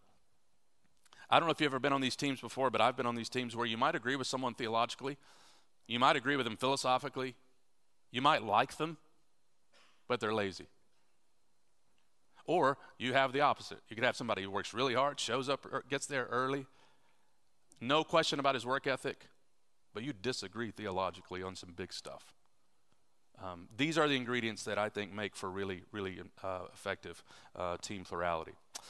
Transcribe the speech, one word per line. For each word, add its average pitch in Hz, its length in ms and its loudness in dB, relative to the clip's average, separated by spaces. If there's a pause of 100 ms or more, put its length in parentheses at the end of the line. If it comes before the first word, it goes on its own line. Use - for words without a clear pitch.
(1300)
I 123 80 10
don't 165 100 4
know 156 40 6
if - 80 0
you've 147 120 4
ever 131 80 0
been 139 140 4
on 135 80 2
these 127 140 0
teams 139 240 -2
before, 127 300 0
but 110 100 4
I've 123 160 6
been 127 100 0
on 120 100 0
these 113 140 -6
teams 123 260 -4
where 117 100 0
you 113 120 0
might 143 160 2
agree 127 200 0
with 131 120 -2
someone 127 280 -2
theologically, 120 600 0 (720)
you 117 120 -2
might 143 180 6
agree 135 200 0
with 131 80 2
them 110 120 -4
philosophically, 131 800 0 (800)
you 127 80 -2
might 143 220 4
like 110 340 4
them, 160 220 -4 (1080)
but 123 140 0
they're 110 140 0
lazy. 95 340 -2 (1800)
Or 151 300 4 (220)
you 123 160 0
have 135 180 4
the 135 80 2
opposite. 131 480 0
You 110 80 -12
could 113 80 -2
have 117 120 4
somebody 107 260 -2
who 98 80 -6
works 98 240 -4
really 123 200 0
hard, 135 240 0
shows 123 300 -2
up, 135 180 -2
er, 127 220 -6
gets 135 180 -4
there 131 240 -2
early, 131 360 0 (1120)
no 147 240 4
question 160 340 2
about 139 160 4
his 117 120 -2
work 131 200 0
ethic, 135 400 -2 (680)
but 104 80 -6
you 139 100 -4
disagree 107 580 -4
theologically 92 720 -4
on 92 140 -6
some 90 180 -14
big 90 180 -8
stuff. - 420 -14 (1080)
Um, 90 240 -8 (100)
these 151 220 0
are 151 80 6
the 143 80 4
ingredients 117 500 -2
that 104 140 -2
I 107 100 2
think 101 240 -6
make 101 220 -4
for 98 160 -6
really, 95 400 -4
really, 95 300 -6 (220)
uh, 95 180 -4 (120)
effective, 92 520 -8 (320)
uh, 90 220 -4
team 98 260 -10
plurality. 85 480 -2 (380)